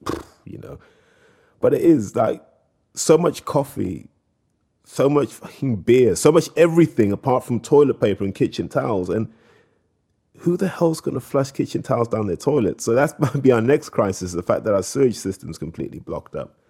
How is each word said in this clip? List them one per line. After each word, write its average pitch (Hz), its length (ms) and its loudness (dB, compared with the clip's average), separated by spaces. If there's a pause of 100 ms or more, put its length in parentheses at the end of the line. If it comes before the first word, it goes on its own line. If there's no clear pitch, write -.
pff, - 220 -10 (200)
you - 140 -18
know. 139 180 -18 (840)
But - 120 2
it - 80 0
is, 139 340 2
like, 123 280 -2 (500)
so - 240 2
much 160 280 -4
coffee, 104 640 -6 (760)
so - 260 0
much 143 240 0
fucking - 440 -6
beer, 120 380 4
so - 160 4
much 156 240 2
everything 165 560 4
apart 123 320 -2
from 117 160 -4
toilet 143 400 2
paper 101 240 0
and 98 120 -4
kitchen - 320 -4
towels. 113 420 -4
And 110 240 -4 (1040)
who 175 180 -2
the 190 100 -4
hell's 165 340 -2
gonna - 200 -6
flush 139 300 -2
kitchen - 300 -6
towels 120 280 0
down 107 180 -2
their 87 80 -2
toilet? 123 460 0
So 113 120 -2
that's 143 260 0
<laughs> - 0 -
might 117 220 0
be 131 100 6
our 117 100 4
next 135 280 0
crisis, 92 440 -4
the 85 100 -6
fact - 220 -2
that 107 100 2
our 95 80 0
sewage 127 320 0
system's - 420 -10
completely - 420 -12
blocked - 360 -12
up. - 220 -12 (120)